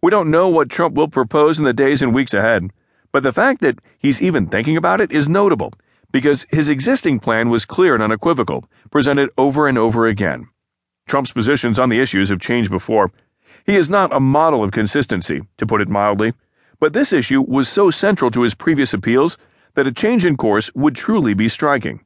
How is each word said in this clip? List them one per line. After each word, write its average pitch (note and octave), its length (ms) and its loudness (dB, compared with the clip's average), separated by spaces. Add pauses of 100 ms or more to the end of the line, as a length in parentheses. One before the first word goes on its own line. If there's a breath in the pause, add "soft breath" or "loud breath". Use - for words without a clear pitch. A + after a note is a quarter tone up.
We F3 80 4
don't F#3+ 180 2
know F3 200 4
what D#3 200 2
Trump E3+ 260 -2
will D3+ 120 2
propose D3+ 520 0
in D3+ 40 0
the C3 80 2
days C3+ 300 2
and A#2+ 120 0
weeks C3 200 -2
ahead, G2+ 380 0 (420)
but C#3 100 0
the C3 80 0
fact B3+ 300 0
that C3 180 0 (180)
he's C#3 240 0
even D3+ 260 0
thinking A#2 280 -2
about F3+ 240 0
it F#3+ 140 -2
is D3 160 0
notable, F3 420 0 (400)
because C3+ 380 0
his D3+ 180 0
existing D3+ 540 0
plan A#2 260 0
was A#2 160 0
clear F3+ 300 2
and A2 100 0
unequivocal, G#2+ 600 -2 (260 soft breath)
presented C#3 460 0
over C#3 280 2
and C3 120 0
over A2+ 300 2
again. G2 420 -4 (580)
Trump's C#3 240 -2
positions A#2+ 480 0
on B2+ 80 2
the A#2 140 2
issues G2 260 0
have G2 140 -2
changed A#2+ 280 -2
before. G2 440 -2 (520 soft breath)
He G3+ 120 2
is D#3+ 120 0
not F#3+ 240 0
a C3+ 60 0
model C#3 420 2
of G2 120 -2
consistency, G#2+ 680 -4 (120)
to A2+ 100 -6
put G#2+ 140 0
it G2+ 80 -2
mildly, G#2 460 0 (480)
but D3+ 120 0
this C4+ 180 0
issue C3+ 340 0
was C3 220 -2
so G3+ 240 2
central E3 400 0
to A#2+ 120 0
his A#2 120 0
previous C#3 380 -2
appeals B2 440 0 (360 soft breath)
that C#3 120 0
a C3+ 60 -2
change G#3+ 340 0
in D#3 120 0
course G#2+ 360 0
would C#3 220 0
truly D#3+ 380 0
be G#2+ 160 0
striking B2+ 560 -4